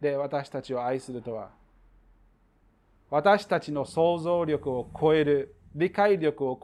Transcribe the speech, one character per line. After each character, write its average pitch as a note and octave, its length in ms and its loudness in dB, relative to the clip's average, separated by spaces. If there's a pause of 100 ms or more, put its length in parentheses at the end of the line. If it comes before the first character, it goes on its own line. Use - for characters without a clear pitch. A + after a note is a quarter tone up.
で C#3+ 160 0
私 C#3 320 -4
た C3+ 120 -8
ち C3 120 -8
を B2 120 -2
愛 C3 140 -2
す B2+ 140 -12
る B2 80 -8
と A#2 120 -8
は、 G#2 180 -12 (1600)
私 G3+ 360 4
た E3+ 160 0
ち - 100 -10
の C#3+ 140 -4
想 E3+ 340 2
像 E3+ 240 0
力 D3 260 -2
を B2+ 300 -6
超 D#3 160 4
え D#3 80 4
る、 C#3+ 320 0 (180)
理 D#3+ 160 0
解 G3+ 300 2
力 D3 260 -2
を B2+ 180 -4